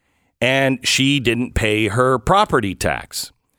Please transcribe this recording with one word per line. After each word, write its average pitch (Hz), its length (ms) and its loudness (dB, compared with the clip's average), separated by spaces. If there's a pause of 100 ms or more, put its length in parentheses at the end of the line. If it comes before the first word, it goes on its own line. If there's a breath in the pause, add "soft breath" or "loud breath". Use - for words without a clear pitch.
(400)
and 131 480 0
she 139 320 2
didn't 117 360 -2
pay 107 320 0
her 127 320 0
property 147 560 0
tax. - 560 -6 (280)